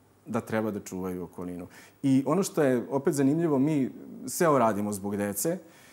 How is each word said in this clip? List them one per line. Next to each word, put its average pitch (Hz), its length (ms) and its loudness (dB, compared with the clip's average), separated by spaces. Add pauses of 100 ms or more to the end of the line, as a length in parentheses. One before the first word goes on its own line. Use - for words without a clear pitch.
(260)
da 120 140 -4
treba 110 300 -2
da 98 100 -6
čuvaju 92 440 -6
okolinu. 90 420 -10 (360)
I 135 240 4
ono 165 160 2
što 180 200 -2
je 127 280 2
opet 139 240 0
zanimljivo, 143 440 2
mi 139 320 2 (360)
sve 165 220 2
ovo 143 100 6
radimo 104 340 2
zbog 101 240 -6
dece 101 420 -2 (340)